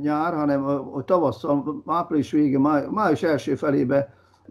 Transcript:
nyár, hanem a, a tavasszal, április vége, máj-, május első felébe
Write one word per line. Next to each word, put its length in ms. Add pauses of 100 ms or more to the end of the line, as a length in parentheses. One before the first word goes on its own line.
nyár, 320
hanem 320
a, 300
a 80
tavasszal, 840
április 440
vége, 280
máj-, 320
május 320
első 320
felébe 600 (360)